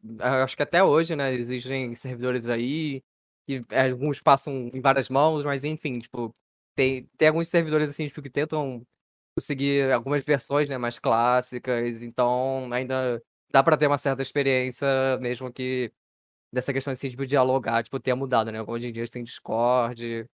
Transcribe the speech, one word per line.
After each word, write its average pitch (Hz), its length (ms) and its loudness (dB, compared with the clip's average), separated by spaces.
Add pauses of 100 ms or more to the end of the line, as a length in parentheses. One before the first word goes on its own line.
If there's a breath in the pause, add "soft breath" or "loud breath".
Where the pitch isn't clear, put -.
Eu 117 400 0
acho 131 140 -4
que - 60 0
até 170 200 4
hoje, 160 320 4
né, 139 180 -2
existem 123 640 -4
servidores 123 540 -4
aí, 135 520 -2 (440)
que, 131 240 -4
é, 131 200 4
alguns 131 320 -2
passam 135 520 2
em 131 80 -6
várias 135 280 2
mãos, 147 360 2
mas 139 180 -2
enfim, 147 360 -4
tipo, 117 340 -8 (420)
tem, 131 420 0
tem 156 120 6
alguns 165 200 0
servidores, 151 400 2
assim, 147 180 -6
tipo, 143 140 -10
que 135 80 -12
tentam 139 560 -4 (520)
conseguir 139 540 0
algumas 135 320 0
versões, 143 460 0
né, 135 80 -4
mais 120 220 -4
clássicas, 120 1000 2
então 123 720 -2
ainda 127 480 -2 (300)
dá 135 120 6
pra 156 140 4
ter 143 100 4
uma 143 100 2
certa 135 240 -2
experiência, 135 680 -2 (340)
mesmo 123 300 -6
que 127 400 -4 (640)
dessa 127 200 -2
questão, 135 200 -2
assim, 131 160 -6
tipo, 127 160 -6
dialogar, 127 580 2
tipo, 131 160 -6
tenha 123 160 0
mudado, 123 360 0
né? 110 120 -6
Hoje 117 240 -6
em 120 60 -8
dia 113 100 -6
a - 20 -4
gente - 80 -12
tem 123 100 -8
Discord 117 1000 -2 (100)